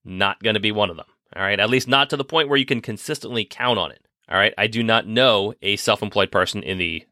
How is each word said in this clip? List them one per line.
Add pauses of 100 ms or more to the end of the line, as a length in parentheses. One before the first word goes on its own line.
not
gonna
be
one
of
them, (300)
all
right?
At
least
not
to
the
point
where
you
can
consistently
count
on
it, (240)
all
right?
I
do
not
know
a
self-employed
person
in
the